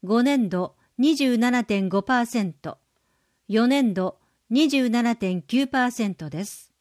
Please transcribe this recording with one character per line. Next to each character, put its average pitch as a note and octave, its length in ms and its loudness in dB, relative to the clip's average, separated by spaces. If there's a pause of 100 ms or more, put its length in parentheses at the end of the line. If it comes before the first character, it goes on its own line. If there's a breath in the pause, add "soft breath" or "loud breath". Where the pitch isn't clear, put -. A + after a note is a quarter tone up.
五 A3 180 2
年 B3+ 280 2
度 F3+ 260 -4 (220)
二 C#4+ 180 4
十 C4 220 2
七 B3 260 2
点 G3 260 -2
五 G3 140 0
パ B3+ 180 0
ー A#3+ 60 0
セ A3+ 160 -2
ン E3+ 100 -4
ト、 - 240 -14 (680)
四 A3+ 200 2
年 B3+ 280 2
度 F#3 240 -4 (300)
二 C#4 200 2
十 C4 200 2
七 A#3 260 0
点 F#3 260 -4
九 C4+ 240 0
パ C4 200 0
ー B3 60 -2
セ A3+ 160 -4
ン F#3+ 60 -4
ト D#3 160 -12
で D#3+ 160 -8
す。 - 360 -18